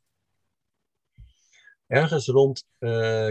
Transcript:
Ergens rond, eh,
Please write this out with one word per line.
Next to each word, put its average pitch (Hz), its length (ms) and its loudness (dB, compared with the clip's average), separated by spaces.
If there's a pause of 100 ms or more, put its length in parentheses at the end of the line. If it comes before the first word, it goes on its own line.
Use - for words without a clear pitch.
(1900)
Ergens 147 400 0
rond, 135 380 2 (120)
eh, 113 540 -2